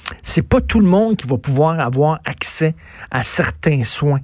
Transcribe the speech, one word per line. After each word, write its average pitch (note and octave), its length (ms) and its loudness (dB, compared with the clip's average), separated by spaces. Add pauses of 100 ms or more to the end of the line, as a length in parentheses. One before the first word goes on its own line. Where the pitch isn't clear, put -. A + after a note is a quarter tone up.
(220)
C'est - 240 0
pas B3 140 2
tout - 180 0
le G#3 80 6
monde G#3 300 2
qui - 100 -6
va C3+ 100 0
pouvoir D3+ 440 0
avoir C#3 440 0
accès - 520 -2 (340)
à A#2+ 140 -2
certains - 580 0
soins. C#3 420 0